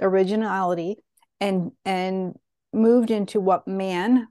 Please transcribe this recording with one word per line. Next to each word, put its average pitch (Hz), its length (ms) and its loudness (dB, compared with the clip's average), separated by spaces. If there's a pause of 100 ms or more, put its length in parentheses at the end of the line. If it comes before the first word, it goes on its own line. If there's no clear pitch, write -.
originality, 190 960 0 (440)
and, 190 320 -2 (140)
and 185 520 -4 (360)
moved 226 360 4
into 208 300 -2
what 185 260 2
man 190 640 0